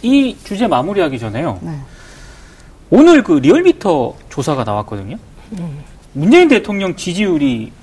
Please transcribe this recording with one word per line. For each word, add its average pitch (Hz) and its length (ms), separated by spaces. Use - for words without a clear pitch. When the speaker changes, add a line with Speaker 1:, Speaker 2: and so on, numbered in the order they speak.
Speaker 1:
이 262 420
주제 208 240
마무리하기 156 520
전에요. 113 420
Speaker 2:
네. 165 100
Speaker 1:
오늘 294 320
그 185 100
리얼미터 160 800
조사가 139 340
나왔거든요. 104 540
Speaker 3:
음. 156 220
Speaker 1:
문재인 240 340
대통령 202 480
지지율이 156 760